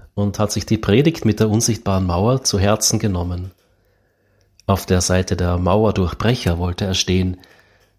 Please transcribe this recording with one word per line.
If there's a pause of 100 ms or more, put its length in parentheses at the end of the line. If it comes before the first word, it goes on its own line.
(140)
und
hat
sich
die
Predigt
mit
der
unsichtbaren
Mauer
zu
Herzen
genommen. (1120)
Auf
der
Seite
der
Mauerdurchbrecher
wollte
er
stehen. (580)